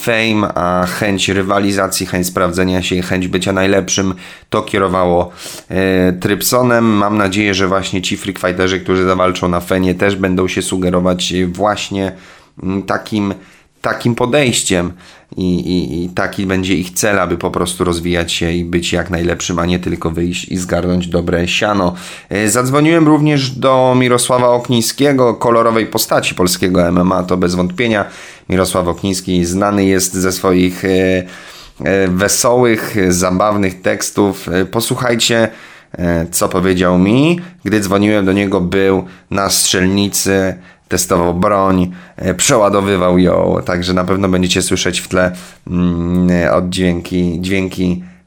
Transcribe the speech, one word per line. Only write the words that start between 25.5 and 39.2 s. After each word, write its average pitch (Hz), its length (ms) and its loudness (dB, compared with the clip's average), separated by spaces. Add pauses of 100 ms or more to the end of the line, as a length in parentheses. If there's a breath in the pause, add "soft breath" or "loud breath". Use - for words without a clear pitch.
postaci - 500 -2
polskiego 92 520 2
M 87 100 2
M 90 140 2
A, 92 120 0
to 90 140 -2
bez 90 180 0
wątpienia. 95 500 0 (440 loud breath)
Mirosław 92 380 0
Okniński 90 580 -2
znany 101 400 0
jest 92 280 2
ze 92 180 0
swoich, 92 540 0
e, - 20 0
e, 92 1200 -2
wesołych, 104 1080 2
zabawnych 92 680 0
tekstów. 104 640 -2
E, 90 180 0
posłuchajcie, 117 840 0 (480 loud breath)
e, 85 340 0
co 101 180 -2
powiedział 90 480 2
mi. 139 440 2 (240 loud breath)
Gdy 101 140 2
dzwoniłem 101 460 2
do 95 60 2
niego, 98 300 2
był 95 460 2 (240 loud breath)